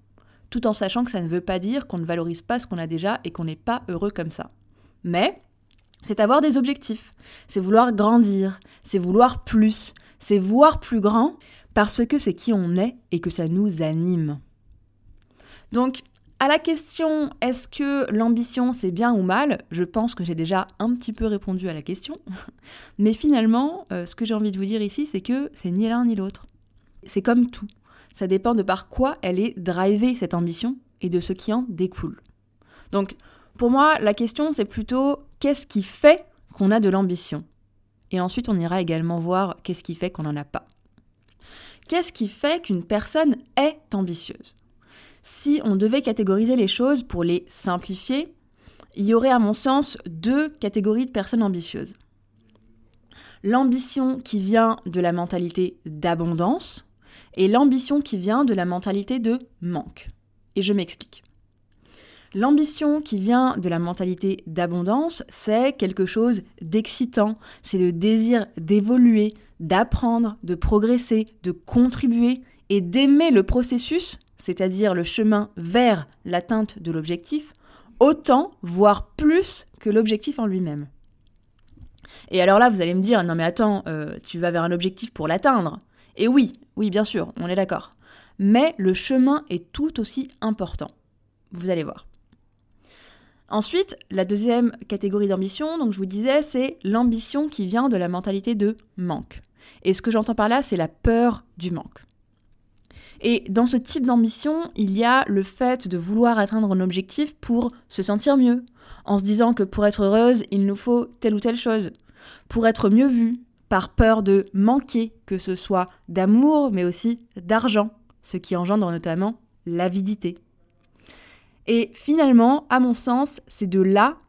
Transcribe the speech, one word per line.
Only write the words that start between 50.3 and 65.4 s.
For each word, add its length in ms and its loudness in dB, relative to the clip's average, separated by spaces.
catégories 560 -2
de 60 -10
personnes 320 -2
ambitieuses. 500 -6
L'ambition 720 0
qui 220 -6
vient 380 2
de 120 -4
la 120 2
mentalité 760 -4
d'abondance 1000 -2
et 120 4
l'ambition 540 4
qui 160 -6
vient 260 0
de 120 2
la 100 -2
mentalité 540 -4
de 180 0
manque. 460 -10
Et 80 0
je 100 0
m'explique. 500 -6
L'ambition 640 2
qui 200 -4
vient 360 2
de 140 -4
la 80 -2
mentalité 680 -4
d'abondance, 800 -2
c'est 480 0